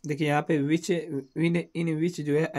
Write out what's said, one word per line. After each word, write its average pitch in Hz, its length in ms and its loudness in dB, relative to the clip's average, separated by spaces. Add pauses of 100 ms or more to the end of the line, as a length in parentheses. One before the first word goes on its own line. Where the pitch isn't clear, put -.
देखिए, 147 240 -2
यहाँ 147 140 4
पे 156 160 0
which, 156 320 0 (480)
in, 170 180 2 (200)
in 170 200 -2
which 170 240 -2
जो 147 180 2
है 160 200 0